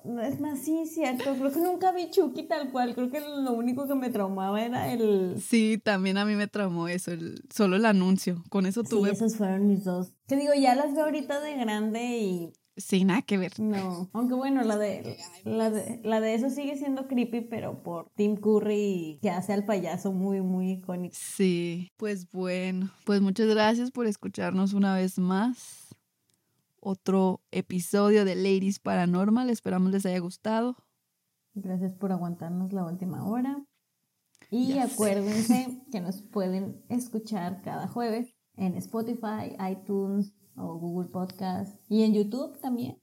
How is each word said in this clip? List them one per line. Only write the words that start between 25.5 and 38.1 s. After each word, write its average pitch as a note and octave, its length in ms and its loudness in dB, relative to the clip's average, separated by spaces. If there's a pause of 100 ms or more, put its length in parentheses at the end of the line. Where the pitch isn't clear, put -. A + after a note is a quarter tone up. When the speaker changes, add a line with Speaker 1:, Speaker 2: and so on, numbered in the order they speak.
Speaker 2:
Otro F#3+ 640 2 (100)
episodio G3+ 760 4
de F#3 100 0
Ladies F#3+ 440 2
Paranormal, G3 720 2
esperamos F#3+ 400 0
les G3 160 0
haya F3+ 120 0
gustado. A3 580 -2 (760)
Speaker 1:
Gracias F#3 400 -4
por F#3+ 180 -4
aguantarnos F3 640 -4
la F#3 120 -2
última E3+ 420 -6
hora. C4 360 -2 (840)
Y B3+ 240 0
Speaker 2:
Ya C4+ 140 2
sé. - 60 -4
Speaker 1:
acuérdense G#3+ 960 2
Speaker 2:
<laughs> - 40 -16
Speaker 1:
que G#3 80 -4
nos F#3 240 -6
pueden F#3+ 640 -4
escuchar G#3+ 720 -4
cada D#3 260 -8
jueves A#3+ 460 -4 (220)